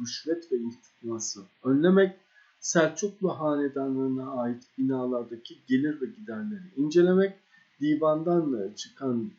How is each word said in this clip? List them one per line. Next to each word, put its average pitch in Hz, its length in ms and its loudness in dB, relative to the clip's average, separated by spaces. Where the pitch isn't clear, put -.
rüşvet 156 500 -6
ve 127 60 2
iltifatı 117 880 -10
önlemek, 185 520 4
Selçuklu 175 680 0
hanedanlığına 135 1040 -2
ait 120 320 -4
binalardaki 127 800 -4
gelir 135 340 0
ve 127 40 -2
giderleri 107 580 -10
incelemek, 180 560 4
divandan 156 920 0
çıkan 120 640 -4